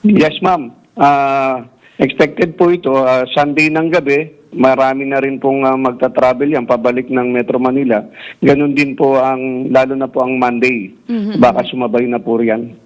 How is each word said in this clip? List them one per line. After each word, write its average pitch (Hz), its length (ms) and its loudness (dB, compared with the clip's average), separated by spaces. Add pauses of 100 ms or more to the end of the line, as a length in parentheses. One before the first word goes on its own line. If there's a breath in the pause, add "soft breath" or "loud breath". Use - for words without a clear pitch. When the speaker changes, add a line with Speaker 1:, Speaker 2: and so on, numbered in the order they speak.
Speaker 1:
Yes, 156 400 4
ma'am. 170 300 -2 (240)
Ah, 135 720 0 (320 soft breath)
expected 156 560 0
po 175 160 2
ito, 170 240 0
ah, 127 340 2
Sunday 147 400 0
ng 160 220 0
gabi. 156 420 0 (220)
Marami 131 500 2
na 139 140 -2
rin 135 180 -4
pong, 135 300 0
ah, 131 100 2
magta-travel 127 720 0
yan 139 160 -2
pabalik 123 460 -2
ng 123 180 0
Metro 123 300 -2
Manila. 127 420 0 (380 loud breath)
Ganun 143 340 2
din 139 220 -2
po 135 240 2
ang, 131 500 -2
lalo 131 240 2
na 135 140 -2
po 131 160 -4
ang 127 160 -2
Monday. 120 560 -2 (100)
Speaker 2:
Mhm. 214 320 -4
Speaker 1:
Baka 123 300 2
sumabay 123 400 -2
na 120 100 -2
po 113 220 -2
riyan 117 320 -2 (160)